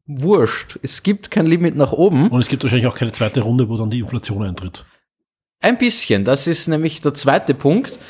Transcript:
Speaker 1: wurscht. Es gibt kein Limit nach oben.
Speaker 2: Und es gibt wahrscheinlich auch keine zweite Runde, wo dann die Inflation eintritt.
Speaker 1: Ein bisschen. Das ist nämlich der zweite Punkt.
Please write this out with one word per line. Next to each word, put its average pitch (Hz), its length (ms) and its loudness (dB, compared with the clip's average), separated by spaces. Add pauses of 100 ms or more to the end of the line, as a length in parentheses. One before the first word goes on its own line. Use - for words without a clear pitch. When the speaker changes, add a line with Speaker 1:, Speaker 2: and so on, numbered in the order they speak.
Speaker 1:
wurscht. 147 760 0
Es - 220 -10
gibt 202 260 -2
kein 170 160 2
Limit 170 300 2
nach 143 160 2
oben. 170 360 4
Speaker 2:
Und 123 120 2
es 120 80 0
gibt - 160 -2
wahrscheinlich 120 240 2
auch 117 80 -2
keine 113 160 -2
zweite 117 280 -2
Runde, 117 280 2
wo 113 100 -4
dann 110 100 -2
die 120 120 -2
Inflation 107 420 -6
eintritt. 92 420 -8 (760)
Speaker 1:
Ein 240 180 2
bisschen. 113 460 0
Das 135 240 0
ist - 180 -2
nämlich 156 340 -2
der 143 140 0
zweite 147 400 2
Punkt. 160 440 0 (120)